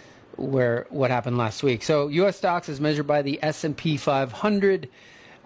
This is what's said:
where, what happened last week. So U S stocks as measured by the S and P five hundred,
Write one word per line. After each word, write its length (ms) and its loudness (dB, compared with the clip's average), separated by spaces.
where, 520 0
what 220 0
happened 260 0
last 260 -2
week. 200 2
So 260 2
U 180 2
S 120 0
stocks 320 -2
as 100 -6
measured 260 0
by 140 2
the 220 -2
S 220 -2
and 120 -2
P 220 0
five 340 0
hundred, 560 0